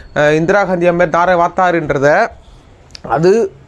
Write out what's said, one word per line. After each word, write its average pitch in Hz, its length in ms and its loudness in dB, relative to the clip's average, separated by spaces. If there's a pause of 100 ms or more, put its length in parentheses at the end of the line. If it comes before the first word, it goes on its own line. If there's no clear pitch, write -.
(140)
அஹ், 147 180 2
இந்திரா 175 320 0
காந்தி 175 220 -2
அம்மையார் 175 240 0
தாரை 175 240 0
வாத்தாருன்றத, 170 920 0 (720)
அது 180 500 0 (160)